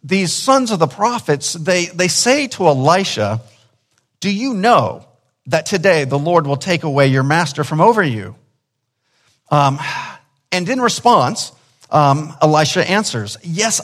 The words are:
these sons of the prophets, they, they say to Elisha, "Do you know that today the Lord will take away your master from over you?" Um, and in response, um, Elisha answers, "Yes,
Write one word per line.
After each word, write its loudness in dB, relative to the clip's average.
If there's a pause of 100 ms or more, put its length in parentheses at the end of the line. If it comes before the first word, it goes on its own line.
these -2
sons 0
of -2
the 2
prophets, -2
they, -2
they -2
say 0
to 0
Elisha, 0 (800)
"Do -2
you -4
know 0 (400)
that -2
today 2
the -2
Lord 2
will -2
take -4
away 2
your 2
master 0
from -4
over 4
you?" -6 (1120)
Um, 2 (760)
and -4
in -4
response, 0 (380)
um, 2
Elisha 2
answers, -4
"Yes, -4